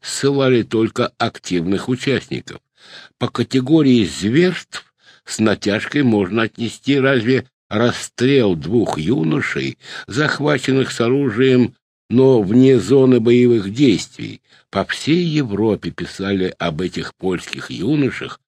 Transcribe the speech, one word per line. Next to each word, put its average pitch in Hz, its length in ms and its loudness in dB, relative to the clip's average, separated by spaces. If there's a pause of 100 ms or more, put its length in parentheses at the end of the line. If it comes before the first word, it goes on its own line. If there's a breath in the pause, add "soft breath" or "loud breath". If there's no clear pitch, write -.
ссылали 135 640 0
только 113 540 -2
активных 90 680 -4
участников. 123 720 -4 (580 loud breath)
По 117 120 -4
категории 131 760 2
зверств 123 880 -2 (300 soft breath)
с - 160 -10
натяжкой 107 640 -2
можно 107 380 0
отнести 117 580 -4
разве 131 460 0 (240)
расстрел 117 880 0
двух 80 420 -2
юношей, 135 800 -4 (300 loud breath)
захваченных 135 840 -2
с - 100 -8
оружием, 127 760 2 (340)
но 127 320 4
вне 123 380 6
зоны 127 400 4
боевых 120 520 4
действий. 110 720 -2 (300 soft breath)
По 98 140 -2
всей 170 380 -2
Европе 110 680 -2
писали 95 640 -6
об 82 240 -4
этих 87 340 -8
польских - 560 -8
юношах. 127 760 -4